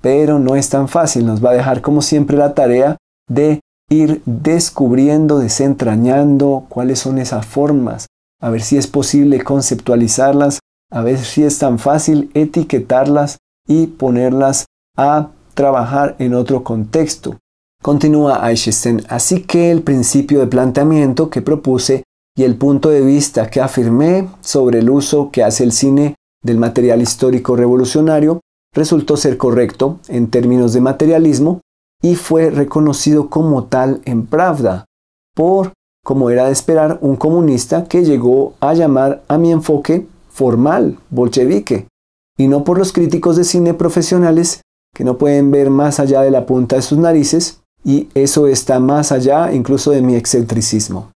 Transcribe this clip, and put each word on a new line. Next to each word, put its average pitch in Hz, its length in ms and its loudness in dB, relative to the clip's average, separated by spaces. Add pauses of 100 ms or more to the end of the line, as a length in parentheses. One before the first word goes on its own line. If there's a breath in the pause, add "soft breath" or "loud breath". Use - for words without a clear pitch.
Pero 147 380 2
no 131 160 0
es 139 140 -2
tan 139 180 0
fácil, 156 380 0
nos 110 180 -2
va 123 60 4
a 123 60 4
dejar 127 260 -2
como 147 200 0
siempre 147 360 0
la 143 160 2
tarea 131 420 2 (320)
de 147 320 0 (340)
ir 156 320 2
descubriendo, 147 1120 0
desentrañando 135 1300 0
cuáles 127 300 -4
son 131 200 -4
esas 123 260 -6
formas, 139 600 -2 (340)
a 117 80 -6
ver 113 120 -4
si 139 160 -2
es 139 100 -2
posible 143 560 0
conceptualizarlas, 135 1160 0 (320)
a 117 100 -6
ver 131 180 -2
si 151 240 -2
es 147 160 0
tan 123 200 0
fácil 147 540 0
etiquetarlas 147 1040 0 (300)
y 160 200 2
ponerlas 131 760 0 (320)
a 147 320 0 (240)
trabajar 139 680 0
en 123 140 -2
otro 123 300 -2
contexto. 117 720 -4 (440)
Continúa 143 680 0
Eichstein, 113 600 -2
así 180 340 -4
que 170 280 0
el 165 100 2
principio 143 580 0
de 127 80 2
planteamiento 131 840 0
que 127 120 -4
propuse 135 640 -2 (320)
y 131 80 0
el 123 120 2
punto 143 340 2
de 147 120 4
vista 135 480 0
que 131 120 -2
afirmé 139 680 0 (140)
sobre 123 380 0
el 117 100 2
uso 143 420 0
que 131 120 0
hace 123 200 0
el 120 80 2
cine 143 440 0 (280)
del 120 140 0
material 117 440 2
histórico 127 540 -2
revolucionario 151 840 2 (320)
resultó 151 440 0
ser 147 200 -2
correcto 123 680 -2
en 120 220 -2
términos 120 440 2
de 123 80 2
materialismo 156 800 2 (420)
y 175 120 2
fue 160 360 0
reconocido 147 800 0
como 156 340 0
tal 131 420 -2
en 113 220 -4
Pravda 143 580 -2 (480)
por, 185 400 0 (300)
como 135 260 0
era 123 160 2
de 135 60 0
esperar, 156 500 0
un 139 140 0
comunista 160 680 0
que 180 180 0
llegó 135 560 2
a 151 160 0
llamar 139 540 0
a 151 100 0
mi 170 120 2
enfoque 160 540 -2 (240)
formal, 127 680 0 (100)
bolchevique, 123 800 -2 (500)
y 135 100 2
no 143 160 0
por 180 140 0
los 190 140 -2
críticos 170 460 0
de 175 80 2
cine 170 280 0
profesionales 170 880 0 (320)
que - 100 -10
no 127 140 -2
pueden 143 320 2
ver 139 200 2
más 139 300 0
allá 135 220 2
de 135 80 2
la 127 160 0
punta 127 300 0
de 131 60 0
sus 147 160 -2
narices, 165 640 0 (240)
y 143 280 -2
eso 139 340 2
está 131 320 0
más 143 320 0
allá 139 420 0
incluso 139 380 -2
de 139 100 2
mi 127 140 2
excentricismo. 110 1040 -4